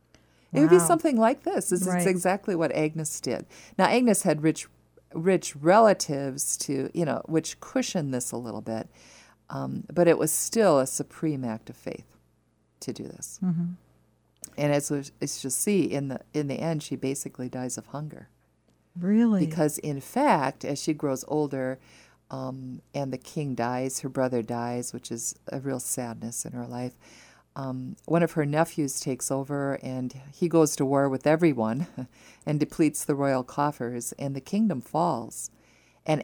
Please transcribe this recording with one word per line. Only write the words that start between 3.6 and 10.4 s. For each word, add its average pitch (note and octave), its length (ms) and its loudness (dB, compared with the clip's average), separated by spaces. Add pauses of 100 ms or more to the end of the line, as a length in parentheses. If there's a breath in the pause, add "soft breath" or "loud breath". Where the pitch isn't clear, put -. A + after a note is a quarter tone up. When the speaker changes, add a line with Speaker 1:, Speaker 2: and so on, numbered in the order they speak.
Speaker 1:
Now, F#3 80 6
Agnes A#3+ 380 4
had D3+ 180 2
rich, D#3 260 0 (460)
rich E3+ 420 0
relatives D3 1040 4
to, C3+ 340 -4
you E3+ 140 0
know, C3+ 220 -2
which - 320 -2
cushioned E3 520 -4
this B2 200 -4
a A#2 60 -6
little A2 240 -8
bit, A2+ 280 -6 (640 soft breath)
um, C3+ 320 -6 (100)
but E3+ 140 6
it D#3+ 100 6
was D#3 140 0
still F#3 480 4